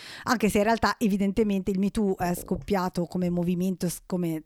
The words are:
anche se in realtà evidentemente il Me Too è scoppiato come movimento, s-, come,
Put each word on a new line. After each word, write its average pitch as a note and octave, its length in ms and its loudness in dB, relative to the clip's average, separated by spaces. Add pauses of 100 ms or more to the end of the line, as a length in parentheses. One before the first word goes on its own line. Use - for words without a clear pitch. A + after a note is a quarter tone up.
(240)
anche A3+ 240 2
se G#3 100 2
in G#3 60 4
realtà A3 340 2
evidentemente G3 720 2
il F#3+ 80 0
Me G3 120 2
Too G3+ 260 0
è F3 180 0
scoppiato F3+ 720 -2
come F3+ 240 -2
movimento, F3 580 0
s-, - 160 -6
come, E3+ 420 -4